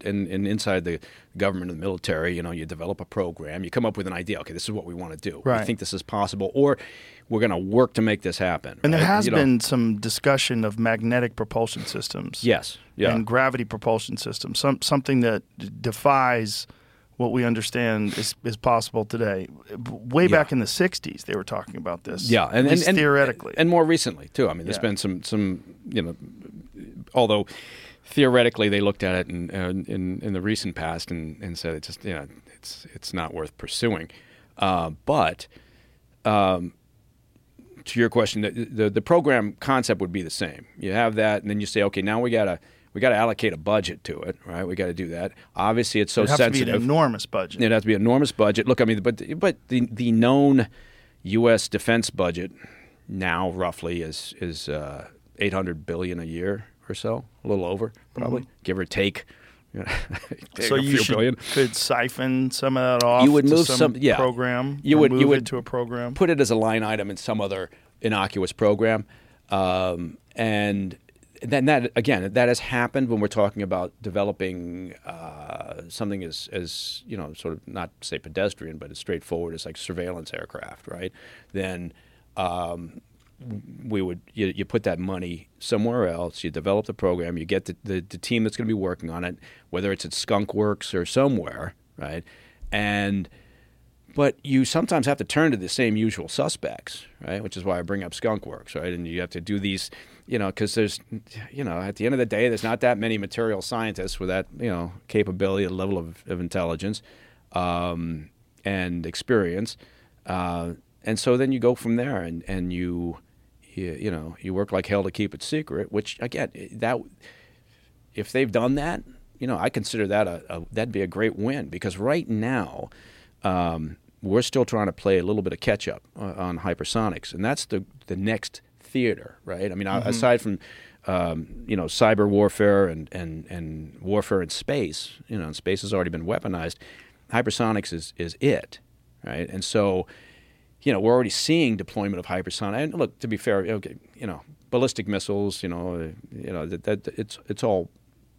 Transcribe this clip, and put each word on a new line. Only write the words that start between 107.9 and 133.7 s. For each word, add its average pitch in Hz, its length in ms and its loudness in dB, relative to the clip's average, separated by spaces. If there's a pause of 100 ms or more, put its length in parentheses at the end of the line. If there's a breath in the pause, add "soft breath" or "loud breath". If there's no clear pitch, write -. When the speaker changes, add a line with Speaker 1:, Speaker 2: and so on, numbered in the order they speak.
Speaker 1:
and 90 400 -2
experience. 95 720 0 (480 soft breath)
Uh, 87 500 -4 (280)
and 110 160 -2
so 123 180 4
then 131 160 2
you 131 60 0
go 120 160 4
from 117 220 0
there 117 260 -2
and, 82 260 -8
and 90 240 -4
you, 87 460 -4 (560)
you, 90 260 -6
you 104 100 -4
know, 80 300 -8
you 92 140 -6
work 101 180 -2
like 95 140 0
hell 101 160 2
to 92 80 -2
keep 101 240 -4
it - 80 -14
secret, 151 500 -4
which, 104 280 -4
again, 120 340 -4
i-, 95 180 -16
that, 113 260 -2 (1160 soft breath)
if 104 180 -8
they've 131 180 2
done 123 260 4
that, 156 260 -4 (360)
you - 80 -6
know, 120 120 -2
I 95 100 0
consider 107 380 -2
that 104 220 2
a, 85 200 -8
a, 85 140 -8 (100)
that'd 110 200 -4
be 98 100 0
a 95 60 0
great 104 280 0
win, 110 320 -4
because 90 300 -6
right 143 300 -2
now, 113 600 -4 (540 soft breath)
um, 82 540 -2 (260)
we're 107 200 2
still 123 220 2
trying 107 220 0
to 107 60 0
play 98 260 2
a 87 60 2
little 104 180 0
bit 92 100 -4
of - 80 -10
catch - 280 0
up, - 140 -8 (160)
uh, 101 180 -8
on 90 240 -6
hypersonics, 92 760 -4
and 90 100 -4
that's 131 220 -2
the, 98 180 -4 (220)
the 90 100 -6
next 104 460 -4 (180)
theater, - 640 -2
right? 95 260 -4
I 90 40 -8
mean, 98 140 -2
a-, 98 120 0
Speaker 2:
Mm-hmm. 113 80 -2
Speaker 1:
aside 117 320 4
from, 101 180 -4 (480 loud breath)
um, 85 600 -4
you 107 100 -2
know, 87 80 -2
cyber 104 440 4
warfare 101 580 4
and, 80 260 -6
and, 80 380 -10
and 78 500 -10